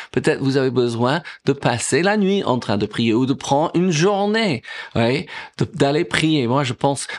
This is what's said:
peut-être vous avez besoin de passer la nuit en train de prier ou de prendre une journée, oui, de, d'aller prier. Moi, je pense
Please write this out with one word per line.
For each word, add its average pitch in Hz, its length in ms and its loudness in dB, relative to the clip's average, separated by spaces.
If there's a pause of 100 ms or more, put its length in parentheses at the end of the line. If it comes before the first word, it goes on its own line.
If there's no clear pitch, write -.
(120)
peut-être 127 280 0
vous 135 180 0
avez 131 120 2
besoin 123 540 0 (220)
de 139 80 2
passer 131 500 0
la 202 140 2
nuit 196 260 2
en 120 160 0
train 104 180 -2
de 104 80 0
prier 113 280 0
ou 127 120 2
de 135 80 0
prendre 143 400 -2
une 180 180 2
journée, 202 720 0 (340)
oui, 117 300 2 (320)
de, 135 80 0
d'aller 151 400 0
prier. 156 400 0
Moi, 131 180 0
je 123 100 -4
pense 139 340 -2 (120)